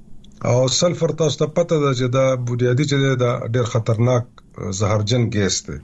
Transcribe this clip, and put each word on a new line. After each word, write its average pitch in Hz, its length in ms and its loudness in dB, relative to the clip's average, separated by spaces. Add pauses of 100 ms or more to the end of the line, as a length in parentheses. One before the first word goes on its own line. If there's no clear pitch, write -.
(500)
او 127 180 2
سلفر، 165 440 0 (100)
تاسو 151 160 0
ته 156 80 0
پته 170 340 0
ده 143 140 2
چې 127 200 0
دا 131 200 2
بنیادي 123 500 0
چې 143 180 0
دی، 135 220 2
دا 120 80 2 (140)
ډېر 120 180 0 (100)
خطرناک، 120 500 2 (460)
زهرجن 107 600 0
ګیس 95 360 -2
دی. 76 180 -8